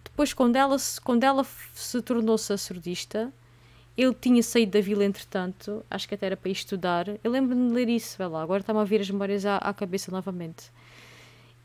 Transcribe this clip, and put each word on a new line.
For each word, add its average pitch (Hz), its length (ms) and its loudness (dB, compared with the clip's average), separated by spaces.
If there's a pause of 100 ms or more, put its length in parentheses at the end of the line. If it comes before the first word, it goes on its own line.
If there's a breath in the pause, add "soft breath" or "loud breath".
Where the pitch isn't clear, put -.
depois, - 280 0
quando 240 240 4
ela 269 220 4
se, - 220 -6
quando 240 240 2
ela 269 200 4
f-, - 300 -18
se - 280 -6
tornou 226 360 2
sacerdista, 202 920 -6 (640 soft breath)
ele 254 180 4
tinha 247 280 4
saído 220 300 2
da 208 80 4
vila 202 240 2
entretanto, 196 840 -6
acho - 180 -8
que 208 60 -6
até 202 120 -6
era 190 100 -2
para - 140 -6
ir - 20 0
estudar. 175 540 -2 (160)
Eu 226 80 0
lembro-me 247 380 2
de 233 60 2
ler 240 140 2
isso, 233 300 -2
vai 185 100 -4
lá, 160 140 -4
agora 185 180 0
está-me 214 200 0
a 214 40 4
vir 202 160 2
as 196 100 -4
memórias 196 360 -2
à, 202 120 2
à 202 160 -4
cabeça 190 360 -6
novamente. 180 600 -8 (960 soft breath)